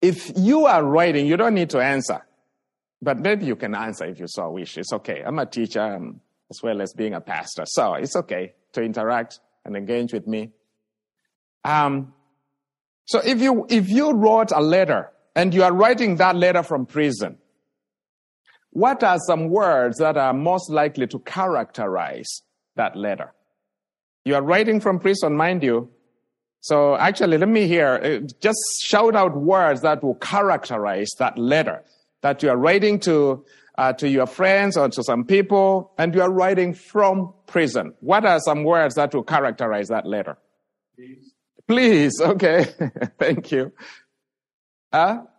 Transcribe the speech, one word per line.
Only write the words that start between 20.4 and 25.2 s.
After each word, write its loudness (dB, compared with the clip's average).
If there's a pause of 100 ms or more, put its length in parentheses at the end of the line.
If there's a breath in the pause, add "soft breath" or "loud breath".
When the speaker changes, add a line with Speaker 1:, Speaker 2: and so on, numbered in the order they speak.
Speaker 1:
likely -2
to -10
characterize -6 (340)
that -4
letter? -8 (880)
You 0
are 0
writing 2
from 0
prison, 0